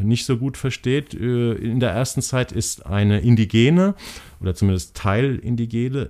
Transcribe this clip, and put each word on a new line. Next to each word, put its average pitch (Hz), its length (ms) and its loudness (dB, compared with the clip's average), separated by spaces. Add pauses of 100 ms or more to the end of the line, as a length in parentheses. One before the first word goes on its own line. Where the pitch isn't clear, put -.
nicht 117 220 0
so 131 120 0
gut 131 200 -4
versteht, 135 560 -4
äh, 120 400 0
in 117 260 -2
der 120 120 2
ersten 123 300 -2
Zeit, 127 300 -2
ist - 340 -6
eine 104 360 2
Indigene 120 720 4 (460)
oder 92 140 -2
zumindest 95 420 0
Teilindigene, 117 1120 -2